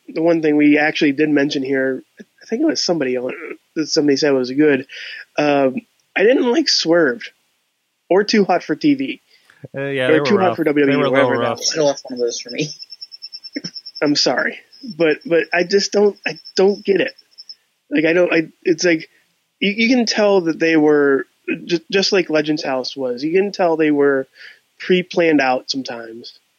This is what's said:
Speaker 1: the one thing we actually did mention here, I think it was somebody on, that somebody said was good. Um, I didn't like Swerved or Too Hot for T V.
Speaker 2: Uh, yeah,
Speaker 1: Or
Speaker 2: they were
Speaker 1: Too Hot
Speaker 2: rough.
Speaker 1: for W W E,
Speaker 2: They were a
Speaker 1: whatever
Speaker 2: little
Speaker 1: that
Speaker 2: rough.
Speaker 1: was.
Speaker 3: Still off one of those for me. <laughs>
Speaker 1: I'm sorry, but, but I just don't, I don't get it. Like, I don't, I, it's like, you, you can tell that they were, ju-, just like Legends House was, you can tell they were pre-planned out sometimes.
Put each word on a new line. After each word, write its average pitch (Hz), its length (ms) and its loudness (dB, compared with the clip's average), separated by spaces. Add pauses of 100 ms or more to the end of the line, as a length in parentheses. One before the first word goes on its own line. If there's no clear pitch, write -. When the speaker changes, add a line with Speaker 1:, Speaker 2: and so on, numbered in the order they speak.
Speaker 1:
the 170 140 -8
one 170 220 2
thing 151 120 2
we 147 220 4
actually 151 360 0
did 156 180 0
mention 143 320 0
here, 131 400 -2 (160)
I - 260 -20
think 233 160 -4
it 320 40 0
was 285 180 -2
somebody 131 340 -2
on, 127 160 -6 (420)
that 151 120 -4
somebody 147 300 2
said 143 160 2
was 127 180 0
good. 139 340 2 (500)
Um, 139 460 0 (340)
I 196 80 0
didn't 247 280 2
like 302 180 0
Swerved 160 600 0 (760)
or 190 160 2
Too 208 220 2
Hot 175 180 0
for 156 120 -4
T 147 180 2
V. 135 280 -6 (540)
Speaker 2:
Uh, 139 100 -6
yeah, 135 240 -2
Speaker 1:
Or - 40 4
Speaker 2:
they 156 60 4
were 147 80 0
Speaker 1:
Too 202 100 2
Hot 185 120 2
Speaker 2:
rough. 170 80 -2
Speaker 1:
for 165 60 -2
W 147 220 2
W 139 60 2
E, - 20 -
Speaker 2:
They 147 40 2
were 143 100 2
a 127 40 0
Speaker 1:
whatever 135 180 4
Speaker 2:
little 117 140 0
Speaker 1:
that 117 60 0
Speaker 2:
rough. 117 80 -4
Speaker 1:
was. - 140 -4
Speaker 3:
Still 151 160 0
off 139 160 -2
one 127 100 -12
of 123 60 -10
those 120 200 -2
for 123 120 -16
me. 143 160 -6 (720)
<laughs> - 640 -14
Speaker 1:
I'm 147 120 0
sorry, - 440 -2 (360)
but, 151 300 0
but 160 260 0
I 175 120 0
just 196 280 0
don't, 202 360 2
I 156 120 -8 (160)
don't 196 300 0
get 185 160 2
it. - 140 -4 (760)
Like, 269 160 0
I 160 80 2
don't, 175 180 2
I, 165 180 0 (140)
it's 170 200 0
like, 165 260 0 (500)
you, 196 120 0
you 226 240 0
can 240 100 2
tell 202 360 2
that 165 180 -2
they 165 180 2
were, 147 480 4 (400)
ju-, 170 140 -2 (120)
just 196 200 0
like 185 180 0
Legends 156 340 -2
House 131 320 -6
was, 127 280 -6
you 160 100 -4
can 196 180 0
tell 170 260 0
they 156 120 2
were 143 380 2 (520)
pre-planned 170 640 2
out 131 300 -2
sometimes. 120 680 -12 (220)